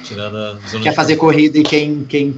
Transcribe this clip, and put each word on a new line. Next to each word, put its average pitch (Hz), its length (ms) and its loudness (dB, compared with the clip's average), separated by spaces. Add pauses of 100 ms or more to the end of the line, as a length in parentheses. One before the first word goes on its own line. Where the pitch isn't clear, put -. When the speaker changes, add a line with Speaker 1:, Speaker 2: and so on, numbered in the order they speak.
Speaker 1:
tirar 104 280 -10
da 107 240 -8 (120)
zona 110 160 -6
Speaker 2:
quer 151 80 0
Speaker 1:
de 151 60 -2
Speaker 2:
fazer 156 200 2
Speaker 1:
conforto. 156 200 4
Speaker 2:
corrida 151 220 4
e 147 40 6
quem, 147 460 0
quem 143 300 0